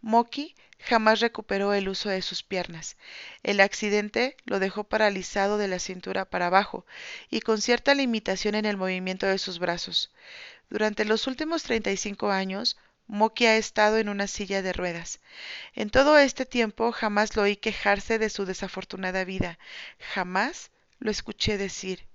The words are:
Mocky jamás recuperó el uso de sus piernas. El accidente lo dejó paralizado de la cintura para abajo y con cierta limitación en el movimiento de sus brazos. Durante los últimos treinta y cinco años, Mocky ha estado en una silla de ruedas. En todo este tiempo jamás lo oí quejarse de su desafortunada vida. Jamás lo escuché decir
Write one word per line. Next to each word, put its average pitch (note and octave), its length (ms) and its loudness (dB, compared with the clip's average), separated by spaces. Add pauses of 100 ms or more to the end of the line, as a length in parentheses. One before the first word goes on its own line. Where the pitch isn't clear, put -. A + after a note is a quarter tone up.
Mocky A#3 560 0 (220)
jamás A3 420 4
recuperó G3+ 520 0
el G3 160 0
uso G3 200 -4
de F#3+ 140 -2
sus - 200 -8
piernas. F3 540 -8 (480)
El G3+ 160 2
accidente G#3 840 2
lo G3 140 0
dejó G3 240 -2
paralizado G3+ 760 0
de G#3 120 0
la F#3 100 -2
cintura F#3+ 460 -6
para F3+ 240 -2
abajo F#3+ 360 4 (460)
y A3+ 100 0
con A3 220 2
cierta A#3+ 320 4
limitación G#3+ 640 0
en G#3+ 100 0
el G#3 100 0
movimiento F#3 500 -2
de G3 120 4
sus F3+ 220 -6
brazos. F3 500 -2 (600)
Durante G#3+ 340 0
los A3 240 0
últimos D#4 340 -4
treinta A3+ 300 -2
y G3 40 -2
cinco G3+ 360 -4
años, F#3+ 440 -2 (300)
Mocky A3 400 2
ha A3 100 8
estado G#3+ 420 4
en G#3 100 0
una G3+ 180 -4
silla G3 340 -4
de F#3 120 -4
ruedas. F3 480 -6 (540)
En G#3 140 -4
todo C#4 300 8
este C4 280 4
tiempo A3+ 440 0
jamás G#3+ 460 0
lo G#3+ 60 4
oí G3+ 140 4
quejarse G#3 640 0
de A3 100 0
su G3+ 160 -4
desafortunada F#3 800 -6
vida. F#3 360 -4 (540)
Jamás F#3+ 580 -2 (260)
lo G#3+ 140 -4
escuché G#3 460 -2
decir F#3+ 560 -8